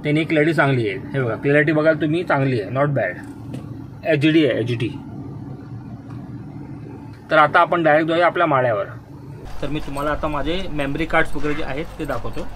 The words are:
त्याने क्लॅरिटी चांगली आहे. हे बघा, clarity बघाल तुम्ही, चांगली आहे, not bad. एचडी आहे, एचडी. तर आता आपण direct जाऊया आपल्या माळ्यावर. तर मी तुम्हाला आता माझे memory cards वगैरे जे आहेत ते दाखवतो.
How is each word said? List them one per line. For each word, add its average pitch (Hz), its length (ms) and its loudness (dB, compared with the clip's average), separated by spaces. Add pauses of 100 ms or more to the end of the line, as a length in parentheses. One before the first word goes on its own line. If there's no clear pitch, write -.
त्याने 151 200 2
क्लॅरिटी 156 300 2
चांगली 135 340 4
आहे. 95 100 -4
हे 139 240 -4
बघा, 113 120 0
clarity 147 380 4
बघाल 156 280 4
तुम्ही, 160 240 0
चांगली 135 360 2
आहे, 98 100 -6
not 139 160 2
bad. 110 260 0 (920)
एचडी 156 400 4
आहे, 110 140 2
एचडी. 117 280 -2 (2500)
तर 160 60 4
आता 180 240 8
आपण 170 220 4
direct 156 260 4
जाऊया 170 180 4
आपल्या 170 200 2
माळ्यावर. 123 380 2 (760)
तर 143 60 -4
मी 147 120 -2
तुम्हाला 143 300 -4
आता 147 180 -2
माझे 151 420 -2
memory 143 360 -2
cards 160 300 2
वगैरे 147 180 2
जे - 80 -2
आहेत 139 220 -4 (140)
ते 160 60 -6
दाखवतो. 127 360 -4 (160)